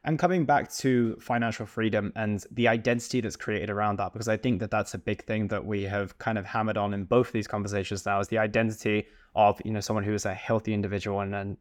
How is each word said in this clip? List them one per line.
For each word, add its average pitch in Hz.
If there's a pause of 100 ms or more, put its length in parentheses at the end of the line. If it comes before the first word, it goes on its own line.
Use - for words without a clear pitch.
And 156
coming 175
back 143
to 120
financial 117
freedom 107
and 107
the 117
identity 117
that's 110
created 107
around 104
that, 98
because 110
I 110
think 110
that 107
that's 107
a 98
big -
thing 107
that 92
we 104
have 98
kind 110
of 98
hammered 110
on 101
in 98
both 120
of -
these 107
conversations 101
now, 101
is 98
the 110
identity 107 (280)
of, 104
you 110
know, 107
someone 107
who 107
is 104
a 95
healthy 110
individual 101
and, 98
and 101